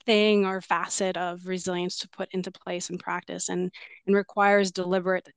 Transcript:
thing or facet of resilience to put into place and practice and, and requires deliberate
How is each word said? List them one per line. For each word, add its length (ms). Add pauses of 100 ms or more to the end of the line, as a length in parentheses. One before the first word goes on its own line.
thing 400
or 160
facet 560
of 300
resilience 520
to 100
put 240
into 180
place 380
and 100
practice 500
and, 220 (360)
and 80
requires 560
deliberate 640